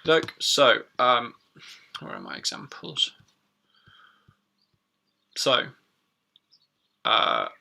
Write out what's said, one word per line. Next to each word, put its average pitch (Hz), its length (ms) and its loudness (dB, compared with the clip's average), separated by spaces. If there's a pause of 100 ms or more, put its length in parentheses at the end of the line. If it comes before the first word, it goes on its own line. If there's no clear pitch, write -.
Look, 160 360 2
so, - 400 4 (180)
um, 120 380 2 (640)
where - 140 -14
are 50 60 -14
my - 160 -12
examples? - 760 -6 (2250)
So, - 300 0 (1400)
uh - 420 0 (140)